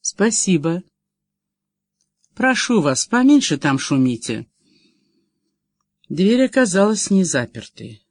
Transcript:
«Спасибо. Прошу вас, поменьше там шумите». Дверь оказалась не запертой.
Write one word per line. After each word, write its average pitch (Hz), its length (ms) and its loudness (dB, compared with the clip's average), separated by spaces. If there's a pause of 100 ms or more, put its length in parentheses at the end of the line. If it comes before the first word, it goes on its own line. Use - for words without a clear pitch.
«Спасибо. 180 800 -2 (1500)
Прошу 247 460 0
вас, 139 260 0
поменьше 254 520 2
там 135 200 0
шумите». 123 680 -2 (1600)
Дверь 214 380 2
оказалась 208 640 0
не 190 120 2
запертой. 120 880 -8